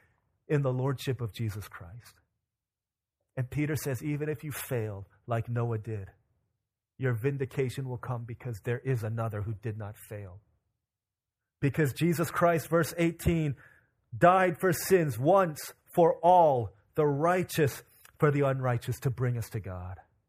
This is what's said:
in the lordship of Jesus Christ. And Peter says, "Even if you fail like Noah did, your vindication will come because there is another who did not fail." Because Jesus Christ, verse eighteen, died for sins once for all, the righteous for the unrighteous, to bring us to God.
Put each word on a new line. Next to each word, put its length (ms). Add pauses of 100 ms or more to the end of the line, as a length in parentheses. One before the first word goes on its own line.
(480)
in 140
the 100
lordship 480
of 140
Jesus 340
Christ. 460 (1200)
And 140
Peter 260
says, 260
"Even 280
if 140
you 80
fail 540 (200)
like 240
Noah 280
did, 320 (840)
your 160
vindication 760
will 120
come 260
because 360
there 180
is 240
another 400
who 100
did 240
not 200 (120)
fail." 320 (1200)
Because 320
Jesus 380
Christ, 380
verse 280
eighteen, 600 (600)
died 420
for 140
sins 460
once 560 (200)
for 260
all, 520 (220)
the 100
righteous 800 (360)
for 120
the 120
unrighteous, 580
to 100
bring 260
us 140
to 100
God. 380 (300)